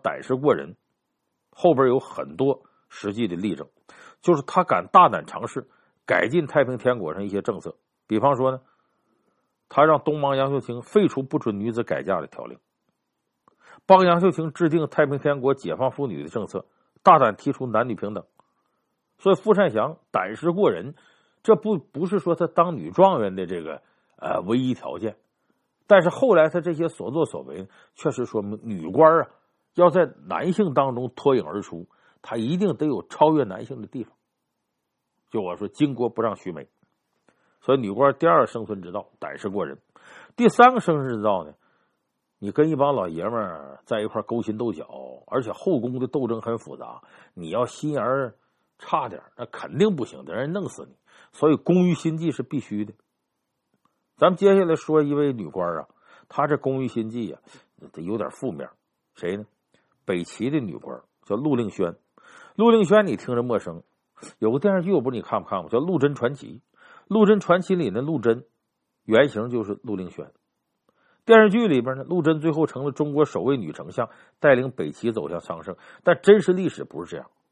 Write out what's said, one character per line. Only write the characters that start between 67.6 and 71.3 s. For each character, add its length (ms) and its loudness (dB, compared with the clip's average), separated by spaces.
奇》 160 0
里 120 -2
的 120 -4
陆 180 -2
贞 260 0
原 220 4
型 220 -6
就 140 -4
是 180 -10
陆 140 -8
令 160 -8
轩。 200 -16
电 160 10